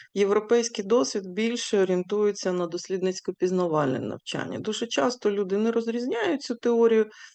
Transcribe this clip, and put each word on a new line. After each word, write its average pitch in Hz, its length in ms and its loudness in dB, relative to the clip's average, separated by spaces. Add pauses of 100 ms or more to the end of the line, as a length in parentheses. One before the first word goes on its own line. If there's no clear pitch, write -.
(140)
європейський 208 720 2
досвід 226 420 0
більше 220 540 0
орієнтується 185 720 0
на 180 140 -2
дослідницько-пізнавальне 180 1300 0
навчання. - 600 -8
Дуже 214 280 -4
часто 240 440 0
люди 196 260 -2
не 226 140 0
розрізняють 240 680 -2
цю 240 140 -6
теорію, 226 500 4 (300)